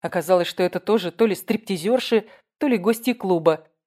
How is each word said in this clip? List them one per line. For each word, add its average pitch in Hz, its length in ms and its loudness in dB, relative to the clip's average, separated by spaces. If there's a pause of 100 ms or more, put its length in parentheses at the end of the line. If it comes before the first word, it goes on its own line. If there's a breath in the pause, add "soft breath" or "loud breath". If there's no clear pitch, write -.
Оказалось, 175 460 0
что - 140 -6
это 180 180 -2
тоже 185 320 -2
то - 140 0
ли 202 80 2
стриптизерши, 214 920 -2 (300 loud breath)
то 294 100 -2
ли 240 100 2
гости 226 360 0
клуба – 170 540 0 (200)